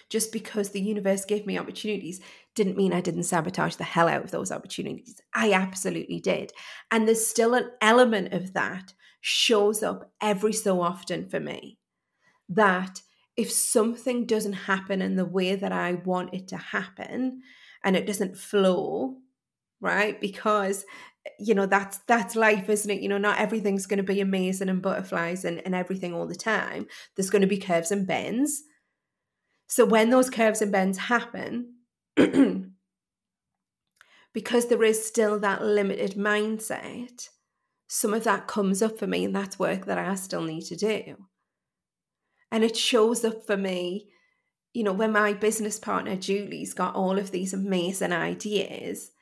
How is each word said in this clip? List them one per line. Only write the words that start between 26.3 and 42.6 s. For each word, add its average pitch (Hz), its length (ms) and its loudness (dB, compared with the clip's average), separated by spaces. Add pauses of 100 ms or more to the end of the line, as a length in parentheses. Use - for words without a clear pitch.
time. 208 520 -4 (280)
There's 190 140 -2
gonna 202 180 6
be 202 120 2
curves 170 320 0
and 202 160 0
bends. 208 560 -2 (1040)
So - 180 4
when 220 240 6
those 254 220 6
curves 220 320 2
and 202 100 0
bends 190 240 2
happen, 240 800 -4 (420)
<clears throat> - 0 - (2250)
because 233 360 0
there 220 140 2
is 220 240 4
still 214 340 2
that 202 220 0
limited 202 500 0
mindset, 214 1160 -4 (580)
some - 280 0
of 220 100 -2
that 202 220 0
comes 196 360 2
up 220 160 0
for 202 80 -6
me, 185 200 0
and 196 100 -2
that's 196 220 -6
work 185 260 -2
that 190 140 -2
I 175 160 -2
still 185 280 -6
need 160 240 -6
to 170 100 -10
do. 202 500 -4 (1300)
And 220 100 2